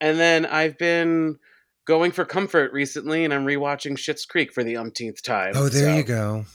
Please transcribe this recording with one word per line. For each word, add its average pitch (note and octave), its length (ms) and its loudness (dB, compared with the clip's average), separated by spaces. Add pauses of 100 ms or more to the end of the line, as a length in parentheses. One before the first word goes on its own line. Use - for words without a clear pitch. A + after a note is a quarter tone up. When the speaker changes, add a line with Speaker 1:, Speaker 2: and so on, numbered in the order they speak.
Speaker 1:
and D#3 180 2
then E3 260 4
I've D#3 320 0
been E3 600 0 (480)
going E3 260 4
for F3+ 120 0
comfort F3 480 0
recently, C#3+ 540 -2
and D3 80 0
I'm C#3 120 -2
rewatching C#3+ 520 -4
Schitt's - 260 -6
Creek - 300 -4
for B2+ 100 -2
the A2+ 140 -4
umpteenth A2+ 460 -10
time, G2+ 320 -2
Speaker 2:
Oh, C#3 140 2
there C#3 220 2
Speaker 1:
so. D#3 60 4
Speaker 2:
you D3 60 2
go. G#2+ 500 -4